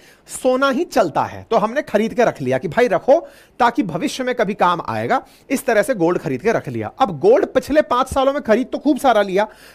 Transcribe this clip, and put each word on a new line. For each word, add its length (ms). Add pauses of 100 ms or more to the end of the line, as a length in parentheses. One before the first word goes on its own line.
(280)
सोना 420
ही 140
चलता 400
है, 280
तो 60
हमने 240
खरीद 320
के 120
रख 160
लिया 160
कि 100
भाई 200
रखो 400 (320)
ताकि 240
भविष्य 400
में 120
कभी 180
काम 340
आएगा, 380 (240)
इस 160
तरह 160
से 140
गोल्ड 220
खरीद 240
के 100
रख 160
लिया। 320
अब 200
गोल्ड 260
पिछले 360
पांच 260
सालों 260
में 80
खरीद 260
तो 100
खूब 200
सारा 240
लिया, 260 (280)